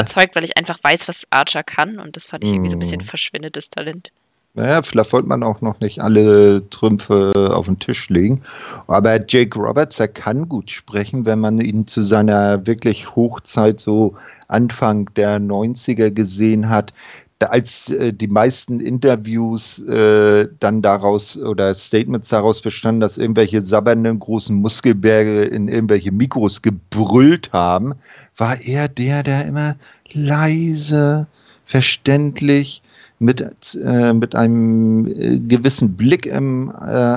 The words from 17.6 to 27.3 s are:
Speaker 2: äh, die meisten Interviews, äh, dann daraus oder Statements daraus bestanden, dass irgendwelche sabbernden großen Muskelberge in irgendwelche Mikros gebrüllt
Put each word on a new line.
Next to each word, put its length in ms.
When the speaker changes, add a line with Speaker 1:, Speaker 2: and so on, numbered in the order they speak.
Speaker 2:
äh, 240
die 160
meisten 500
Interviews, 1000
äh, 680
dann 200
daraus 540
oder 400
Statements 540
daraus 320
bestanden, 400
dass 160
irgendwelche 420
sabbernden 600
großen 360
Muskelberge 880
in 240
irgendwelche 460
Mikros 480
gebrüllt 880